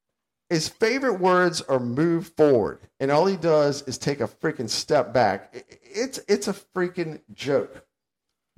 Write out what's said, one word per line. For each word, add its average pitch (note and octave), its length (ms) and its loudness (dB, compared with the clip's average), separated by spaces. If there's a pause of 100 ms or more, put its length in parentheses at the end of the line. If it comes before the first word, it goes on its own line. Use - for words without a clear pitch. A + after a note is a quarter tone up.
(500)
His D#3+ 180 -2
favorite A#3 520 -2
words F3+ 420 2
are C3+ 160 0
"move D3+ 580 -2
forward," B2 440 4 (180)
and C3+ 140 -2
all D#3+ 140 4
he G3 100 0
does D3+ 460 2
is B2+ 140 -10
take C#3+ 240 -4
a G#2+ 80 -4
freaking D3+ 400 -6
step A#2+ 460 -2
back. G2+ 400 0
I-, B2 80 -16 (200)
it's, G#3 360 -8 (100)
it's - 200 0
a G3 40 -4
freaking F3+ 680 -6 (120)
joke. - 540 -4 (720)